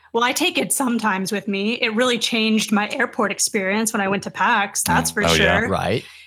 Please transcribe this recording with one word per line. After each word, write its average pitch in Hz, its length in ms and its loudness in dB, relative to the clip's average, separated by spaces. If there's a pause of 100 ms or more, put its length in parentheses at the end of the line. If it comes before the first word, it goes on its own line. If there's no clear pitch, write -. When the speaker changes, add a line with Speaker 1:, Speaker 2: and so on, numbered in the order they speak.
(140)
Speaker 1:
well, 233 100 2
I 254 80 2
take 294 260 0
it 226 140 0
sometimes 220 580 0
with 196 200 -4
me. 202 240 0
It 240 200 -2
really 247 240 2
changed 220 540 0
my 208 200 2
airport 226 420 -2
experience 208 580 -2
when 214 100 -2
I 196 60 0
went 196 160 -2
to 196 80 -10
pax, 202 500 0
that's - 300 0
Speaker 2:
Mm. - 20 -8
Speaker 1:
for - 120 -2
Speaker 2:
Oh, 85 80 4
yeah. 82 260 4
Speaker 1:
sure. - 80 -2
Speaker 3:
Right. 92 380 -2 (220)